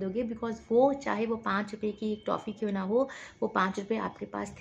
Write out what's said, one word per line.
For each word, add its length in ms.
दोगे, 220
because 260
वो, 200
चाहे 220
वो 100
पाँच 280
रुपये 180
की 220
एक 140
टॉफ़ी 320
क्यों 120
ना 100
हो, 260
वो 140
पाँच 240
रुपये 180
आपके 160
पास 260